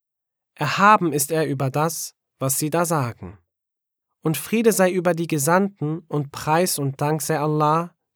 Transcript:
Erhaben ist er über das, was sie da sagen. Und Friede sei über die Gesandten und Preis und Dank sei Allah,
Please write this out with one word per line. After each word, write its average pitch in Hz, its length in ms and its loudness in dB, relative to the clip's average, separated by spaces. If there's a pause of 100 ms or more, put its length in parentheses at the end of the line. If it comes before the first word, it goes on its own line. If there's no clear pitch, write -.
(560)
Erhaben 175 580 2
ist 143 180 -2
er 160 160 0
über 139 220 -2
das, 156 460 -2 (240)
was 135 180 -2
sie 151 140 -2
da 170 140 2
sagen. 120 520 -4 (840)
Und 160 160 0
Friede 220 360 2
sei 185 180 2
über 180 220 0
die 170 140 -4
Gesandten 160 800 0
und 147 240 -4
Preis 170 480 0
und 139 200 -4
Dank 147 220 0
sei 156 180 -2
Allah, 151 560 0 (200)